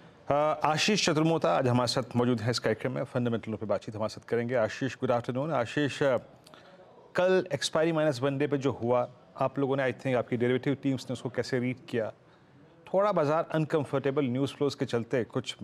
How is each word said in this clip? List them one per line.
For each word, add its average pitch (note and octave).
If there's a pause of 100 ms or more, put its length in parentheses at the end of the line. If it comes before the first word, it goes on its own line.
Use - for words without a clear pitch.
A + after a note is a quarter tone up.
(280)
अ, C#3 (300)
आशीष D#3
चतुर्मोता D#3+
आज C3+
हमारे B2
साथ B2+ (120)
मौजूद A#2+
हैं A#2
इस -
कार्यक्रम A#2+
में, C#3
फंडामेंटलों A#2
पे A#2
बातचीत G#2
हमारे G#2+
साथ -
करेंगे। A#2+
आशीष, A#2+
good B2
afternoon। B2+
आशीष, C#3
अ, C3 (1000)
कल F#3
expiry D#3+
minus D3+
one C#3
day C#3+
पे C#3+
जो C3
हुआ, B2 (260)
आप C3+
लोगों C#3
ने, C3
I -
think, C3
आपकी A#2+
derivative B2+
टीम्स C3
ने -
उसको A#2+
कैसे B2
रीड B2 (120)
किया? A2 (800)
थोड़ा G3+
बाजार D#3
uncomfortable C#3+
news C3
flows C#3
के C3+
चलते A#2+
कुछ -